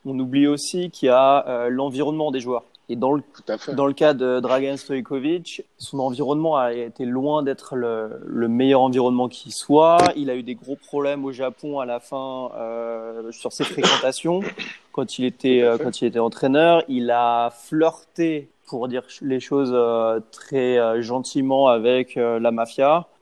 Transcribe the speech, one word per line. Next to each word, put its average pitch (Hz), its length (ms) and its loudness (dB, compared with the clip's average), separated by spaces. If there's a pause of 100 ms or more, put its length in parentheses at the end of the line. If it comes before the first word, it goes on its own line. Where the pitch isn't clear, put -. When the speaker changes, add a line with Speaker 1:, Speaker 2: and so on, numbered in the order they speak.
Speaker 1:
on 135 120 -6
oublie 131 300 2
aussi 165 440 -2
qu'il - 160 -4
y 127 40 6
a, 135 380 4
euh, 120 200 -2
l'environnement 143 600 -2
des 131 100 -4
joueurs. 120 220 -4 (260)
Et 120 60 -6
dans 123 160 0
le, 147 100 2
Speaker 2:
Tout - 320 -12
à 110 60 -6
fait. 139 160 -10
Speaker 1:
dans 139 120 0
le 139 80 0
cas 151 200 4
de 127 240 0
Dragan 135 380 0
Stojkovic, 139 880 -6 (120)
son - 220 -12
environnement 143 580 0
a 123 160 2
été 120 320 -8
loin 139 380 0
d'être 135 320 -6
le, 117 500 -4
le 117 220 -2
meilleur 131 340 4
environnement 127 480 2
qui - 220 -18
soit. 160 480 6 (160)
Il 143 160 -4
a 123 60 -2
eu 123 80 -8
des 123 100 -8
gros 135 220 -12
problèmes 143 480 -4
au 135 80 -6
Japon 131 480 -6
à 127 40 -4
la 120 140 -6
fin, 131 580 -10
euh, 113 760 -8
sur - 200 -10
ses 147 120 -6
fréquentations, 175 720 -2 (280)
<coughs> - 260 -20
quand - 260 -6
il 127 60 -2
était, 127 380 2
Speaker 2:
Tout 120 40 6
à - 40 6
Speaker 1:
euh, 117 80 2
Speaker 2:
fait. 110 40 -6
Speaker 1:
quand 120 180 -6
il 127 40 -2
était 117 160 0
entraîneur. 143 680 4
Il 120 240 -2
a 120 400 2
flirté, 160 1000 -4 (180)
pour 127 180 -6
dire 123 220 -6
ch-, - 120 -20
les 131 200 -2
choses, 135 340 0
euh, 113 460 2 (100)
très, 127 480 0
euh, 117 240 2
gentiment, 135 640 0
avec, 123 500 2
euh, 117 220 0
la 117 140 2
mafia. 139 560 0 (140)